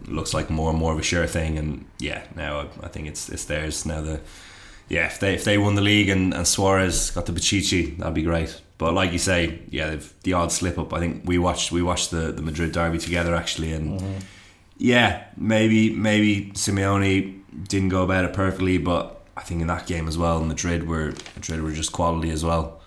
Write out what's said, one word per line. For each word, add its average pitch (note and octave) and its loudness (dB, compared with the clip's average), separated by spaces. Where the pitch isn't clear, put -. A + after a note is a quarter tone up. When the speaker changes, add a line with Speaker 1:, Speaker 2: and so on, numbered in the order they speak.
Speaker 1:
looks - -4
like D#2 -2
more D#2+ 0
and D#2+ 0
more D#2+ 2
of D#2 -2
a D2+ -2
sure E2 2
thing. D#2+ -2
And D2+ -6
yeah, D2 -8
now D2+ -6
I, - -12
I - -12
think D2+ -10
it's, - -10
it's - -8
theirs D#2 -4
now. D#2 -4
The, D#2 -6
yeah, D#2+ 0
if - -8
they, G2 2
if E2 -4
they G#2 4
won G2+ 4
the G2+ 4
league G#2 6
and, F#2 4
and F2 -2
Suarez F#2+ 2
got F2 -2
the F2+ -4
Pichichi, E2+ 0
that'd E2 -4
be D#2 0
great. E2 -2
But E2 0
like F#2 2
you F2 0
say, F2 0
yeah, D#2 -4
they've D2+ -10
the F#2 2
odd E2+ 2
slip F2+ 0
up. D#2+ -4
I E2 -2
think E2+ -2
we F2 2
watched, F2 0
we F2 2
watched F2 0
the, D#2+ -2
the - -8
Madrid D#2 -2
derby E2 0
together E2+ 0
actually, E2 -2
and D#2 -4
Speaker 2:
Mm-hmm. G2 -4
Speaker 1:
yeah, A#2 4
maybe, A2 4
maybe G#2 2
Simeone G2 2
didn't F#2+ 2
go F#2 2
about F#2 2
it E2+ -2
perfectly, F#2 2
but E2+ -2
I - -10
think E2+ -4
in E2 0
that E2 -4
game E2 -4
as D#2+ -2
well, E2 2
Madrid D#2+ -2
were, D#2 -2
Madrid D#2+ -6
were D#2 -4
just D#2+ -4
quality E2 0
as D#2 -2
well. E2 -2